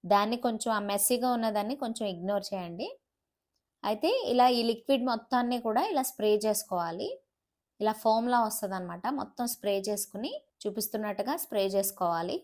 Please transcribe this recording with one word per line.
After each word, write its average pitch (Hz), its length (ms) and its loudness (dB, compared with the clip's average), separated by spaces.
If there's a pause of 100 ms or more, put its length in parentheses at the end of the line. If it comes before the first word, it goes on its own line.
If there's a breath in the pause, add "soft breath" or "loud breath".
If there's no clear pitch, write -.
(140)
దాన్ని 214 320 2
కొంచెం, 226 320 -2
ఆ - 20 -2 (120)
మెస్సీగా 247 460 2
ఉన్నదాన్ని 220 460 0
కొంచెం 226 300 -4
ఇగ్నోర్ 196 360 -2
చేయండి. 185 380 -6 (1000)
అయితే 220 220 2 (200)
ఇలా 247 160 6 (120)
ఈ - 100 0
లిక్విడ్ 247 420 2
మొత్తాన్ని 240 560 0
కూడా 214 240 2
ఇలా 262 200 2
స్ప్రే 208 200 2 (140)
చేసుకోవాలి. 180 640 -2 (720)
ఇలా 214 100 2 (100)
ఫోమ్‌లా 233 360 4 (100)
వస్తదన్నమాట. 185 580 -6 (140)
మొత్తం - 240 -6 (100)
స్ప్రే 202 180 -2 (180)
చేసుకుని 208 420 -4 (300)
చూపిస్తున్నట్టుగా 208 720 -4 (120)
స్ప్రే 202 180 0 (120)
చేసుకోవాలి. 180 680 0